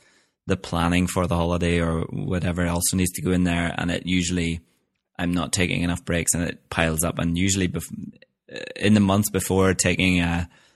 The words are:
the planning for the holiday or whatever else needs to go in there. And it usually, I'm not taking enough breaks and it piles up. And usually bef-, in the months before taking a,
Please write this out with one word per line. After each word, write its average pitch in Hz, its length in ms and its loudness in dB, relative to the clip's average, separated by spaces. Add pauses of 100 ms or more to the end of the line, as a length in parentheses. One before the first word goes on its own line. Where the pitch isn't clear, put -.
(460)
the 98 100 0
planning 87 520 0
for 90 180 0
the 85 100 0
holiday 85 440 0
or 82 220 0 (100)
whatever 90 520 -2
else 87 300 0
needs 90 200 0
to 80 100 -10
go 90 80 0
in 90 120 2
there. 85 320 0
And 82 140 -4
it - 160 -4
usually, 85 560 0 (560)
I'm 87 160 -4
not 85 180 -2
taking 90 300 0
enough 87 240 -4
breaks 85 300 -2
and 85 80 -2
it - 260 -8
piles 80 340 0
up. - 140 -2
And 85 180 0
usually 95 320 0
bef-, - 440 -10 (640)
in 104 180 4
the 104 60 8
months 101 320 4
before 95 420 4
taking 90 480 2
a, 87 260 0 (280)